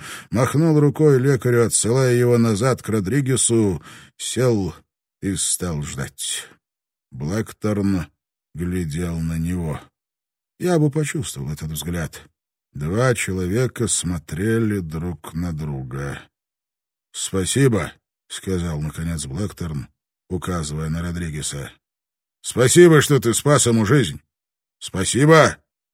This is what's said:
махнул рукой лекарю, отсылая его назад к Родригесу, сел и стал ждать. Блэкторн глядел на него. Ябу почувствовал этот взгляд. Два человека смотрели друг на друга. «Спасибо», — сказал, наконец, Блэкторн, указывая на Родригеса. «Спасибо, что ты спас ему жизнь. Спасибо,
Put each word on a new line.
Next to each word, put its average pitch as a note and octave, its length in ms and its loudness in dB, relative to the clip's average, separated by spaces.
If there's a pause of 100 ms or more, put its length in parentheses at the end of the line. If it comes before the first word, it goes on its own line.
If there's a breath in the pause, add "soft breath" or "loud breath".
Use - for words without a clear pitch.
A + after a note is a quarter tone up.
(300 loud breath)
махнул D3+ 480 2
рукой D3 400 4
лекарю, B2 480 2
отсылая B2 480 2
его B2 240 4
назад A#2 440 2
к - 60 -16
Родригесу, A2 920 0 (340 loud breath)
сел A2 580 -2 (460)
и F#2+ 140 -4
стал D#2+ 480 -4
ждать. - 680 -10 (600)
Блэкторн G2 960 -2 (480)
глядел E2+ 640 -4
на E2 200 -4
него. E2 420 -4 (840)
Ябу E3 280 2
почувствовал C3+ 600 -6
этот D#2 220 -8
взгляд. D#2 500 -8 (500)
Два G#2 420 0
человека G2 720 -2
смотрели G2+ 920 -2
друг E2 560 -8
на E2+ 180 -4
друга. C#2 680 -8 (880)
«Спасибо», — G2 800 0 (360)
сказал, E2+ 520 -4
наконец, D#2 460 -6
Блэкторн, D#2 640 -8 (420)
указывая D#2+ 580 -6
на E2 140 -4
Родригеса. D#2 680 -8 (680)
«Спасибо, D#3 600 6
что C#3+ 160 4
ты A2 160 0
спас C#3+ 320 2
ему A2+ 180 4
жизнь. G2 380 0 (560)
Спасибо, C3+ 800 4 (360)